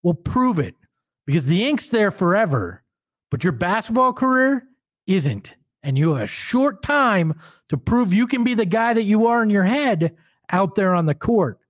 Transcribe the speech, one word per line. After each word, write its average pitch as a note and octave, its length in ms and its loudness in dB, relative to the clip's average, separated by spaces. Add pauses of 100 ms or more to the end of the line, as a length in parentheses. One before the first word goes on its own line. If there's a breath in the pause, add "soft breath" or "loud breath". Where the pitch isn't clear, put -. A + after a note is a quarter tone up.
Well, F3 100 2
prove B3 460 -2
it, F#2+ 160 -6 (500)
because C#3 200 -2
the F#3+ 220 0
ink's D4+ 200 -4
there G#3+ 240 0
forever, E3+ 720 -2 (480)
but A#2+ 100 -6
your E3+ 120 0
basketball A3 580 0
career C4 560 0 (400)
isn't. C#3+ 480 -2 (260)
And C3+ 160 -2
you D#3 160 2
have C3 80 -4
a - 40 -6
short - 560 -2
time G#3 560 0 (300 loud breath)
to D3+ 80 -2
prove G#3+ 380 0
you A#3 120 2
can A#3+ 160 -2
be B3 120 0
the A3 100 0
guy A3+ 300 0
that A3+ 80 2
you G#3+ 240 2
are A#3 160 2
in G#3+ 80 2
your G3 140 2
head G#3 520 0 (320 soft breath)
out F#3+ 260 -2
there F#3+ 200 2
on E3+ 100 0
the D3+ 100 0
court. E3 440 0 (120)